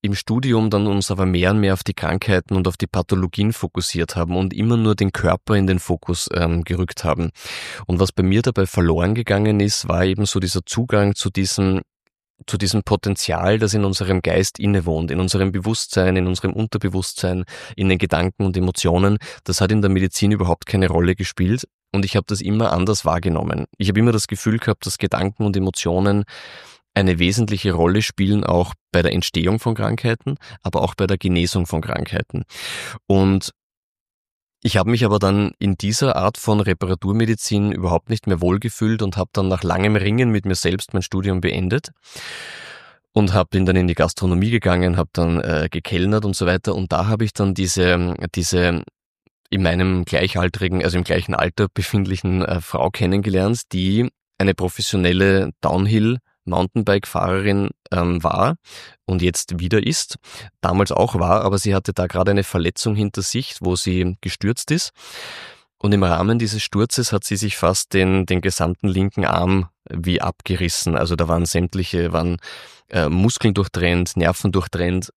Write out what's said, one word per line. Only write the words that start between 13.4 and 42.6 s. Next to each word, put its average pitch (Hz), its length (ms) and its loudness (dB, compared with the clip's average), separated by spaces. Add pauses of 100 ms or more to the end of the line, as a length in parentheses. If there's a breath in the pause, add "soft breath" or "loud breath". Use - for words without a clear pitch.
das 107 140 0
in 107 100 2
unserem 95 380 0
Geist 87 380 0
innewohnt, 85 520 0
in 85 80 -2
unserem 95 320 0
Bewusstsein, 95 640 0
in 90 120 2
unserem 90 260 -2
Unterbewusstsein, 95 880 -2 (320 loud breath)
in 95 140 2
den 92 80 4
Gedanken 90 480 0
und 92 100 0
Emotionen. 92 600 2 (260 loud breath)
Das - 160 -2
hat 98 120 2
in 107 100 4
der 101 80 2
Medizin 95 420 2
überhaupt 92 340 0
keine 95 220 2
Rolle 87 280 2
gespielt. 95 500 -2 (280)
Und 98 120 2
ich 101 100 -4
habe 98 120 0
das 101 140 -4
immer 107 320 0
anders 95 320 0
wahrgenommen. 80 600 -2 (120)
Ich 95 120 0
habe 101 100 2
immer 117 120 4
das 107 160 0
Gefühl 107 320 -2
gehabt, - 260 -4
dass 92 120 -6
Gedanken 98 480 -2
und 98 100 0
Emotionen 95 680 0 (680 loud breath)
eine 92 260 2
wesentliche 101 540 2
Rolle 87 280 4
spielen, 98 420 0
auch 87 300 0 (180)
bei 87 100 4
der 85 120 2
Entstehung 90 460 0
von 113 160 -2
Krankheiten, 113 600 -4 (280 loud breath)
aber - 180 -2
auch - 140 -2
bei 95 120 0
der 95 100 0
Genesung 87 480 0
von 80 160 -4
Krankheiten. - 640 -6 (640 loud breath)
Und 98 440 4 (1120)
ich 110 140 0
habe 95 120 2
mich 117 160 2
aber 104 140 2
dann 101 400 2
in 98 160 0
dieser 113 400 0
Art 92 220 0
von 107 220 2
Reparaturmedizin 101 1120 0
überhaupt 85 380 -2
nicht 113 160 -4
mehr 90 160 0
wohlgefühlt 107 640 0
und 95 120 -4
habe 95 160 -4
dann 95 160 0
nach 92 160 0
langem 95 320 2
Ringen 110 360 2
mit 101 140 0
mir 92 100 0
selbst - 380 -2
mein 92 100 0
Studium 95 380 -2
beendet 92 500 -2 (1200 loud breath)